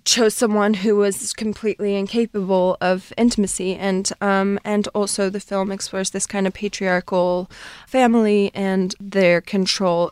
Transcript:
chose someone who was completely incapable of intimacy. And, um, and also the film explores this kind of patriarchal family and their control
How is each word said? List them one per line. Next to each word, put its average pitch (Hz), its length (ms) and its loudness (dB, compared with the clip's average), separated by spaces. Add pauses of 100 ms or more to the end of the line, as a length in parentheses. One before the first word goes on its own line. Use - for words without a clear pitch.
chose 220 280 2
someone 214 420 2
who 202 200 2
was 202 380 0
completely 208 640 -4
incapable 196 880 0
of 185 340 -2
intimacy. 196 600 0
And, 190 340 -2 (120)
um, 196 420 0
and 208 320 -2
also 202 340 -2
the 202 100 -6
film 196 320 -4
explores 196 380 -6
this 196 160 -4
kind 196 220 -2
of 190 60 -2
patriarchal 180 920 -2 (380)
family 226 680 4
and 190 440 -2
their 185 420 2
control 180 720 0